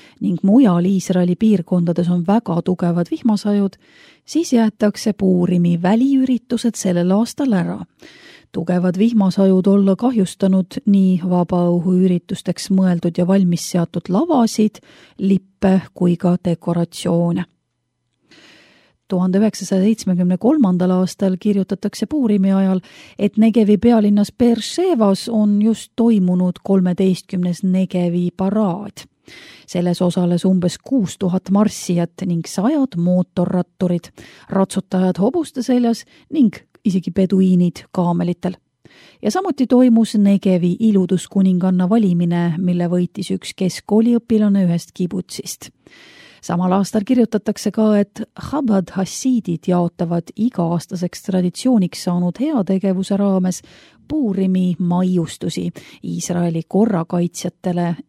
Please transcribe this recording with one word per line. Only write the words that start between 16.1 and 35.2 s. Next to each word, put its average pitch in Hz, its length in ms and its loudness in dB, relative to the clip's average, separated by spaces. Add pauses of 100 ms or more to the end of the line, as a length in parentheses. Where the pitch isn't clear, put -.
ka 180 180 0 (100)
dekoratsioone. 170 1000 -2 (1600)
Tuhande 185 320 0
üheksasaja 196 400 0
seitsmekümne 185 560 0
kolmandal 185 560 2
aastal 185 480 0
kirjutatakse 202 640 -2
Puurimi 208 480 0
ajal, 190 280 2 (380)
et 202 180 -2
Negevi 214 400 4
pealinnas 208 540 2
Beershevas 233 960 0
on 208 320 2
just 220 340 -2
toimunud 180 680 2
kolmeteistkümnes 180 1000 0
Negevi 180 720 0
paraad. 202 680 -4 (640)
Selles 175 340 -2
osales 175 440 0
umbes 180 320 0
kuus 240 400 -4
tuhat 180 320 -4
marssijat 185 760 -2
ning 170 200 -2
sajad 262 520 -2
mootorratturid, 175 1120 -2 (380)
ratsutajad 190 680 -2
hobuste 262 480 -2